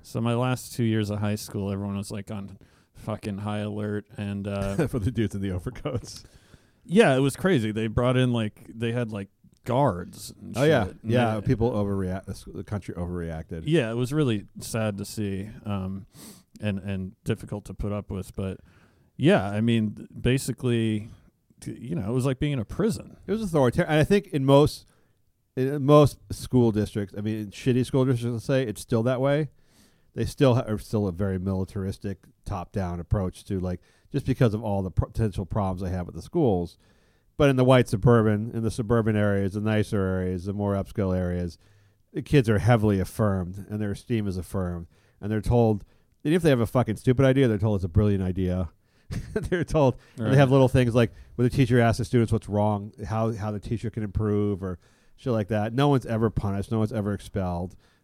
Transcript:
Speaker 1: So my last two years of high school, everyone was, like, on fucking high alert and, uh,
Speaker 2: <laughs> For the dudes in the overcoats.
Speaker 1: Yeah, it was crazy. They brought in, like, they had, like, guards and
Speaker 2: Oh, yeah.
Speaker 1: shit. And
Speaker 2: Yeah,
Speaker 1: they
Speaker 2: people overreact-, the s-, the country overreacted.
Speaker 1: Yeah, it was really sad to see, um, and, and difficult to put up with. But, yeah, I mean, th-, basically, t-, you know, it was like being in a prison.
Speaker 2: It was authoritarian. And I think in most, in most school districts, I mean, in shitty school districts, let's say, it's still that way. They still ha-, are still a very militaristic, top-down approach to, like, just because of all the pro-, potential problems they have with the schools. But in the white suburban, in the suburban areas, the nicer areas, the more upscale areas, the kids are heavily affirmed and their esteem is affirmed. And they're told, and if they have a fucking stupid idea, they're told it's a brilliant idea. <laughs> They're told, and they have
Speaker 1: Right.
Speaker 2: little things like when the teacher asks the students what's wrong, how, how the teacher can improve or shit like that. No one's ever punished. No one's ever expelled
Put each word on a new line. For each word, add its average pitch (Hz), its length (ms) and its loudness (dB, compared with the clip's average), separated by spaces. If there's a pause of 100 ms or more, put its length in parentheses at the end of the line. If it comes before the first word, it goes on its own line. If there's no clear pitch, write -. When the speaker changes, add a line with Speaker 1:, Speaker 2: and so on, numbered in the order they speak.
Speaker 1:
So - 200 -8
my 117 140 0
last 127 380 -2
two 120 100 -2
years 110 260 0
of 104 100 -4
high 104 160 -2
school, 101 360 -6
everyone 101 260 -6
was, 101 140 -8
like, 104 200 -12
on 98 260 -12 (380)
fucking 104 440 -8
high 104 200 -6
alert 104 460 -6 (120)
and, 101 300 -6
uh, 101 400 -2
Speaker 2:
<laughs> - 0 -
For - 120 -6
the 113 120 -2
dudes 110 240 -2
in 98 60 -6
the 98 100 -4
overcoats. - 720 -8 (640)
Speaker 1:
Yeah, 175 300 6
it 131 40 4
was 139 160 2
crazy. 123 360 2
They 110 160 -2
brought 123 300 0
in, 127 160 2
like, 110 400 -4
they 117 200 -4
had, 120 180 -4
like, 101 160 -10 (380)
guards 117 760 -2
and 98 160 -8
Speaker 2:
Oh, 131 60 2
yeah. 139 220 4
Speaker 1:
shit. 95 180 -10
And 110 80 -2
Speaker 2:
Yeah, 117 240 2
Speaker 1:
they 107 100 -4
Speaker 2:
people 113 260 2
overreact-, 98 540 -2
the 95 60 -10
s-, - 200 -14
the 82 120 -12
country - 320 -8
overreacted. 85 680 -8
Speaker 1:
Yeah, 143 260 0
it 117 40 -6
was 123 180 -2
really 120 320 0 (140)
sad 107 400 -4
to 101 60 -8
see, 101 440 -6 (160)
um, 98 400 -6 (560)
and, 101 180 -4
and 95 320 -8 (140)
difficult 107 400 -6
to 98 80 -14
put 101 180 -6
up 101 180 -8
with. 95 260 -10
But, 95 240 -6 (580)
yeah, 127 320 2
I 104 120 -2
mean, 113 340 0
th-, - 140 -16 (100)
basically, 117 880 -2 (520)
t-, - 180 -12
you 135 160 -8
know, 104 140 -4
it 120 40 -4
was 127 120 0
like 131 140 -2
being 147 140 -4
in 131 60 -4
a 101 60 -6
prison. - 520 -4 (100)
Speaker 2:
It 185 40 -8
was 226 100 -4
authoritarian. 160 500 2
And 151 80 6
I 147 40 6
think 202 240 2
in 139 180 -2
most, 139 400 6 (680)
in 135 300 -2
most 147 320 8 (140)
school 120 400 2
districts, 101 460 -2
I 104 40 -6
mean, 110 160 -4
in 104 140 -8
shitty 127 340 0
school 131 200 0
districts, 120 280 0
let's 110 120 -8
say, 135 180 0
it's 107 180 -8
still 113 220 0
that 127 180 0
way. 143 280 0 (640)
They 117 120 -4
still 131 300 4
ha-, 131 120 2
are 107 120 -2
still 104 280 -2
a 90 40 -2
very 95 280 -2
militaristic, 95 800 -6 (260)
top-down 87 540 -6
approach 92 460 -4
to, 95 140 -4
like, 90 220 -4 (300)
just 143 140 -4
because 123 280 2
of 110 100 -4
all 101 180 -2
the 92 100 -6
pro-, - 180 0
potential 107 360 -4
problems 95 360 -2
they 92 140 -4
have 87 100 -4
with 95 100 -14
the 90 60 -10
schools. 98 560 0 (600)
But 143 120 6
in 131 80 2
the 127 80 4
white 127 240 6
suburban, 110 640 4
in 113 100 -4
the 110 80 0
suburban 110 460 0
areas, 98 360 0
the 104 80 -4
nicer 107 400 0
areas, 92 440 -2
the 101 80 -4
more 101 200 -2
upscale 95 440 -2
areas, 87 400 -4 (560)
the 160 80 -6
kids 123 280 4
are 104 100 4
heavily 104 420 4
affirmed 95 680 -2
and 104 120 -6
their 104 100 -4
esteem 107 340 -4
is 95 120 -4
affirmed. 87 500 -6 (320)
And 104 100 -8
they're 107 120 -2
told, 113 420 2 (400)
and 151 100 2
if 180 80 2
they 160 80 4
have 123 120 4
a 110 40 2
fucking 113 300 0
stupid 131 300 4
idea, 131 240 6
they're 107 80 2
told 107 180 0
it's 87 80 -2
a - 60 -4
brilliant 101 340 2
idea. 90 460 -2 (380)
<laughs> - 260 -10
They're 180 300 -2
told, 143 340 2 (200)
and 131 160 0
they 135 40 8
have 143 120 8
Speaker 1:
Right. 131 40 4
Speaker 2:
little 135 140 6
things 123 280 2
like 117 160 4 (240)
when 123 120 2
the 117 80 -2
teacher 127 240 4
asks 117 200 4
the 113 60 -4
students 117 260 2
what's 107 180 -2
wrong, 104 420 0 (160)
how, 110 260 -2
how 107 180 -6
the 104 80 -6
teacher 113 320 -6
can 113 100 -6
improve 104 640 0
or 90 160 -6 (360)
shit - 160 -6
like 107 180 0
that. 110 240 -2
No 143 160 4
one's 131 180 2
ever 113 240 2
punished. 101 400 -4
No 113 80 0
one's 110 120 0
ever 104 220 -2
expelled 90 600 -6 (280)